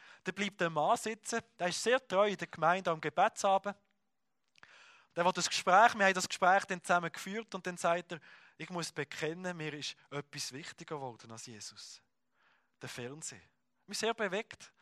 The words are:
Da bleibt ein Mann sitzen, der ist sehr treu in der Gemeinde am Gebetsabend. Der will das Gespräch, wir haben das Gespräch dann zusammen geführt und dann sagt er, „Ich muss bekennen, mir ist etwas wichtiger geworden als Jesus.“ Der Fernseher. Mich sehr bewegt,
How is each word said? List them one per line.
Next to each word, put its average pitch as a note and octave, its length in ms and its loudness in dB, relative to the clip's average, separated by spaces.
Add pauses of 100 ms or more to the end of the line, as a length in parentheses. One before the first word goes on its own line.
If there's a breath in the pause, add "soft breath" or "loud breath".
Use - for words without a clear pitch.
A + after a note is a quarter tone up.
(260 loud breath)
Da F#3+ 80 -6
bleibt G3 280 -4
ein E3+ 120 0
Mann D#3+ 240 2
sitzen, A3+ 420 -4 (180)
der F3 120 0
ist - 120 -4
sehr B3 240 4
treu G3 220 4
in G3 100 -2
der E3+ 100 -8
Gemeinde F3 440 2
am D#3+ 80 -2
Gebetsabend. G3 800 0 (1400 loud breath)
Der E3+ 80 2
will F3+ 80 4
das F3+ 160 0
Gespräch, G#3 480 6
wir G3+ 100 4
haben F#3+ 80 6
das F#3 140 -2
Gespräch F#3+ 380 2
dann F3+ 180 -8
zusammen F3 260 2
geführt G3+ 460 -10
und F#3 100 -8
dann F3+ 120 -6
sagt F3 340 0
er, E3 80 -10 (380 loud breath)
„Ich D#3+ 120 -12
muss E3+ 220 -6
bekennen, F3 640 -6
mir D#3 180 -8
ist D3 220 -10 (140 soft breath)
etwas C#3+ 420 -10
wichtiger D#3+ 440 -14
geworden B2 360 -12
als A2+ 140 -14
Jesus.“ - 560 -18 (800)
Der B2+ 80 -12
Fernseher. C3 500 -12 (480)
Mich G3+ 120 -8
sehr A3+ 140 0
bewegt, G#3 680 -6